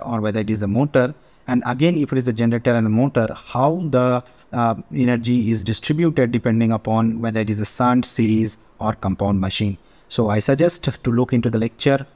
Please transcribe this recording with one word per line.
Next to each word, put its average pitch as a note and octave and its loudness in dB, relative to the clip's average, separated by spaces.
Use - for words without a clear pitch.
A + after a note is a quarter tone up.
or A#2+ -4
whether G#2+ -2
it G#2 -4
is G#2 -2
a G2+ -2
motor. B2+ 0
And B2 0
again, D3 2
if C#3+ -2
it C3+ 0
is B2+ -2
a A#2+ 0
generator A#2 0
and A2+ 2
a A2 0
motor, A#2 2
how D#3+ -2
the, B2 2
uh, A#2 0
energy A#2+ 0
is G#2+ -2
distributed D3+ 0
depending A2+ 2
upon A2+ 0
whether A2+ -2
it G#2+ -2
is G#2 -2
a G#2 -4
shunt, B2 2
series A2 0
or A2 -2
compound G2 -2
machine. F#2+ -2
So A2 0
I G#2+ 0
suggest C#3+ 0
to - -2
look A#2+ 2
into A#2+ 2
the A2+ 0
lecture C#3 0